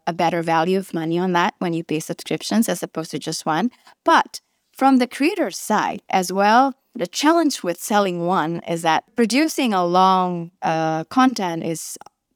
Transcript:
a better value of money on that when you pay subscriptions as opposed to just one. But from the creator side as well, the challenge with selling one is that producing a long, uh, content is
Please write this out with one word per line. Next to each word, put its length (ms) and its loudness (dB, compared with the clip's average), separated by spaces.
a 80 -4
better 300 0
value 340 2
of 160 -6
money 240 -2
on 160 0
that 240 0
when 160 -2
you 100 -4
pay 160 -2
subscriptions 680 -2
as 140 -4
opposed 280 -8
to 60 -6
just 300 -8
one. 240 0
But 380 2
from 260 2
the 100 2
creator 420 -2
side 600 -2
as 220 0
well, 440 4
the 140 -6
challenge 560 2
with 160 -4
selling 480 0
one 400 0
is 160 -4
that 200 2
producing 580 0
a 120 2
long, 640 2
uh, 440 -2
content 580 0
is 340 -8